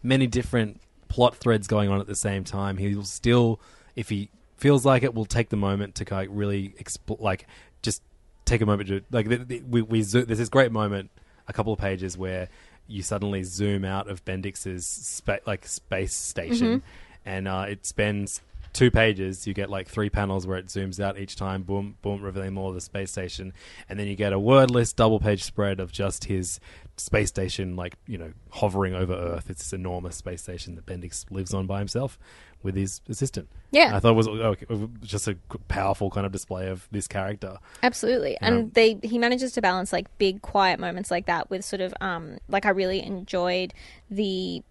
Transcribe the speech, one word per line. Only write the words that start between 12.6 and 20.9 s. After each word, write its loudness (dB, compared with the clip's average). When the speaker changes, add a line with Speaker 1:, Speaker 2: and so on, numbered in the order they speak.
Speaker 1:
you -8
suddenly -2
zoom -2
out -4
of -10
Bendix's -6
spa-, -4
like, -4
space -4
station, -2
Speaker 2:
Mm-hmm. -20
Speaker 1:
and, -4
uh, -2
it -8
spends -2
two 6
pages. 2
You -4
get, -4
like, -6
three -2
panels 0
where -4
it -8
zooms -6